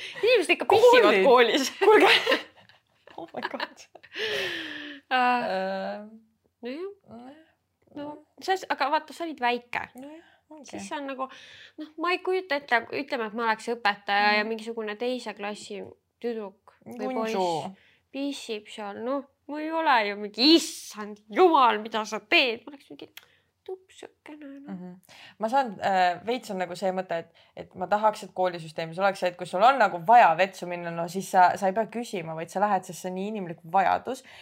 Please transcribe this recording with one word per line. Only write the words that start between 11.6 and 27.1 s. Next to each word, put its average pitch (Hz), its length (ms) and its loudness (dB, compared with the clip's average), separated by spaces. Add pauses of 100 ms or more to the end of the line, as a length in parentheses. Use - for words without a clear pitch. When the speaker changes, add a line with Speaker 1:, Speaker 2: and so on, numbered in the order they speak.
Speaker 1:
noh, 311 220 -14
ma - 140 -4
ei 359 80 -2
kujuta 370 380 -2
ette, 262 220 0 (100)
ütleme, 269 400 -6
et 202 80 -12
ma 233 80 -4
oleks 220 240 -2
õpetaja 208 640 0
ja 208 80 2
Speaker 2:
Mhm. 214 80 -2
Speaker 1:
mingisugune 220 460 -8
teise 240 380 -6
klassi 208 440 -12 (420)
tüdruk 220 540 -10 (100)
või 240 300 -8
Speaker 2:
Kunšu. 220 240 -2
Speaker 1:
poiss 175 400 -2 (340)
pissib 269 560 -8
seal, 214 360 -12
noh, 269 200 -6 (240)
ma 294 140 -10
ei 311 100 -6
ole 320 240 2 (120)
ju 202 100 -6
mingi, 208 380 2
„Issand - 720 -4
jumal, 254 520 6
mida 220 260 -6
sa 214 140 -8
teed?“ 247 460 0
Ma 294 80 -18
oleks - 160 -20
mingi, - 220 -20 (520)
tupsukene, 302 960 -18
noh. 277 140 -14
Speaker 2:
Mhm. 180 200 -14 (460)
Ma 220 100 -2
saan, 247 300 2
äh, 180 460 2
veits 226 260 -6
on 190 60 -6
nagu 180 180 -4
see 185 160 -2
mõte, 185 280 -4